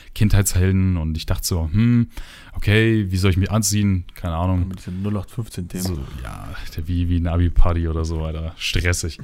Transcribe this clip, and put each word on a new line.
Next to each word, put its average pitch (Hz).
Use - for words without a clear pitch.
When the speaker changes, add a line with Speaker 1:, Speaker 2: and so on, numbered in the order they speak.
Speaker 1:
Kindheitshelden 95
und 80
ich 80
dachte -
so, 80
„Hm, 117
okay, 110
wie 95
soll 95
ich 90
mich 95
anziehen?“ 101
Keine 85
Ahnung. 90
Speaker 2:
Mit 90
diesem 92
null 104
acht 95
fünfzehn 101
Thema. 92
Speaker 1:
So, 90
ja, 50
der, 82
wie, 87
wie 85
eine 82
Abi-Party 85
oder 80
so, 80
Alter. 80
Stressig. 85